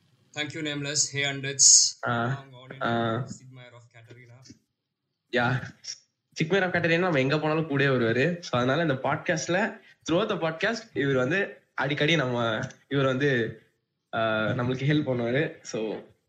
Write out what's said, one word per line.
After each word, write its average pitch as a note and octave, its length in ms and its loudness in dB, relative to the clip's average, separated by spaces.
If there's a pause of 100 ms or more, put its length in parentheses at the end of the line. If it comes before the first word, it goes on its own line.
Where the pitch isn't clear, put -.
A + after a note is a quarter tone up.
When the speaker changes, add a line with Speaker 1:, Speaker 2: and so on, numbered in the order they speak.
(320)
Speaker 1:
Thank D3 200 -8
you, D#3+ 100 -8
Nameless. C#3+ 540 -2
Hey, C#3+ 60 -2
Undits. C#3 760 2 (100)
Speaker 2:
Uh, B2 40 0
Speaker 1:
Long A#2+ 420 -2
audience, - 280 -18
Speaker 2:
uh, A#2 480 -2
Speaker 1:
Sigmar - 460 -18
of A#2 80 -20 (100)
Katarina. A#2+ 600 -20 (800)
Speaker 2:
yeah. B2 300 0 (800)
Sigmar F#3 200 2
of F3+ 80 0
Katarina E3+ 280 2
நம்ம F3+ 200 2
எங்க C#3 200 2
போனாலும் D#3 280 0
கூடவே C#3 300 2
வருவாரு. B2 440 2
So, B2 200 -2
அதனால C3+ 220 2
இந்த D3 120 0
பாட்காஸ்ட்ல, D#3 840 -2 (300)
throughout G3 180 2
the G3 100 -2
podcast, E3 400 -2 (140)
இவர் C#3 240 2
வந்து E3 460 0 (120)
அடிக்கடி D3 420 2
நம்ம, A#2+ 420 0 (300)
இவர் C#3 160 2
வந்து, B2+ 580 0 (540)
uh, A2 380 0
நம்மளுக்கு B2+ 360 0
ஹெல்ப் D3 200 2
பண்ணுவாரு. B2 520 0
So, G#2+ 400 -6 (260)